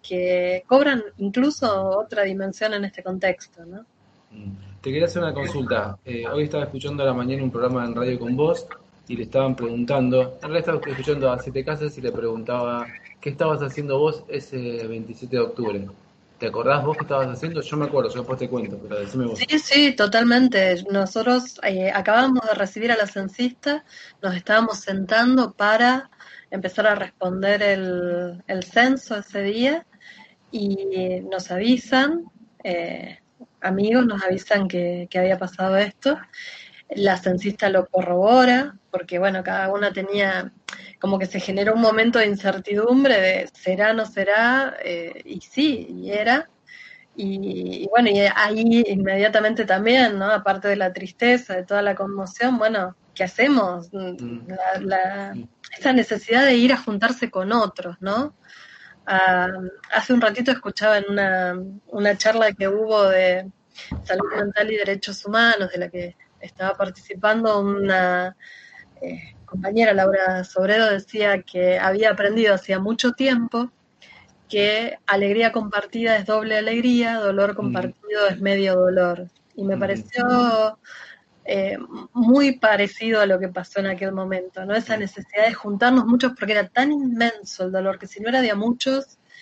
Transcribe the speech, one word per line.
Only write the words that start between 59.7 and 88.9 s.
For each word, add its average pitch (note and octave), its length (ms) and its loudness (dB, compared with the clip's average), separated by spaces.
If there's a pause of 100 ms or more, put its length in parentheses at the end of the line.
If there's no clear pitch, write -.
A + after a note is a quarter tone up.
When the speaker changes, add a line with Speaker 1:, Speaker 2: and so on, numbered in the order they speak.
Speaker 1:
hace A3 220 0
un A#3+ 80 6
ratito A#3+ 300 2
escuchaba G#3+ 480 0
en G3+ 100 -4
una, F#3 520 0 (260)
una G3+ 300 0
charla A3 360 2
que G3 160 -2
hubo G#3 400 2
de F#3 420 2 (520)
salud G3+ 340 -2
mental G#3 340 -2
y G#3+ 60 0
derechos G3 480 -6
humanos, G#3+ 440 2
de F3+ 80 -6
la F3 120 -6
que F3 260 -10 (240)
estaba F#3+ 380 -6
participando G#3 800 0
una, F#3 800 0 (640)
eh, - 420 -12
compañera, G3+ 500 2
Laura F#3+ 500 2
Sobredo, G#3 480 2
decía G3+ 500 0
que F3+ 380 0
había G3 320 2
aprendido G#3 420 2
hacía F#3+ 260 0
mucho A#3 340 0
tiempo B3 580 0 (760)
que G#3+ 600 0
alegría G3+ 440 2
compartida A3 640 -2
es G3+ 120 -2
doble G#3+ 300 0
alegría, A#3 600 2
dolor G3+ 360 2
Speaker 2:
Mm. - 20 -12
Speaker 1:
compartido G#3 720 -2
es F#3 100 -4
medio G3 360 2
dolor. F3+ 540 2 (260)
Y G3+ 80 -8
me G3 120 -2
Speaker 2:
Mm. F3+ 40 -4
Speaker 1:
pareció, A3 1000 0 (720)
eh, G3 280 -2 (360)
muy B3+ 460 4
parecido G#3+ 640 2
a G#3 40 6
lo F#3+ 140 2
que F#3 80 -4
pasó F3+ 320 -8
en G3 80 -2
aquel F#3+ 240 -4
momento, F#3+ 540 -6
¿no? G3+ 100 -2
Esa A3+ 220 -2
Speaker 2:
Mm. - 20 -6
Speaker 1:
necesidad G#3 480 -2
de A#3 60 -2
juntarnos A#3 520 2
muchos B3 320 4
porque G3+ 140 -4
era G#3 160 2
tan C4+ 240 2
inmenso A#3 720 -2
el F#3 80 -2
dolor F#3+ 260 -2
que G3 80 -16
si G3 140 -18
no G#3+ 100 -8
era C4 120 2
de A#3 100 2
a G3+ 40 -2
muchos, B3 600 -2 (240)